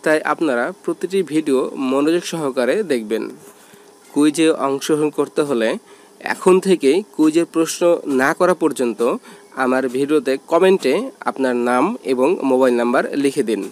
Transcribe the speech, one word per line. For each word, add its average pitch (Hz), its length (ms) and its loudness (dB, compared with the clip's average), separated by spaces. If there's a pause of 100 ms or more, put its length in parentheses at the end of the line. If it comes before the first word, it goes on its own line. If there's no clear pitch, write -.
তাই 156 240 2
আপনারা 143 400 0 (160)
প্রতিটি 175 420 -4
video 143 380 0 (220)
মনোযোগ 147 420 0
সহকারে 135 580 -2
দেখবেন। 110 420 -4 (880)
কুইজে 151 360 2 (180)
অংশগ্রহণ 151 460 -2
করতে 143 320 -4
হলে 120 260 0 (520)
এখন - 400 2
থেকেই 165 380 2 (140)
কুইজের 156 340 2
প্রশ্ন 160 360 -2 (380)
না 139 140 2
করা 180 200 2
পর্যন্ত 127 460 -2 (560)
আমার 127 320 0
ভিডিওতে 135 440 -2 (140)
কমেন্টে 175 480 2 (300)
আপনার 127 320 -2
নাম 123 280 2 (200)
এবং 131 240 0 (140)
mobile 131 340 2
number 120 260 0 (140)
লিখে 139 260 0
দিন। 107 300 -2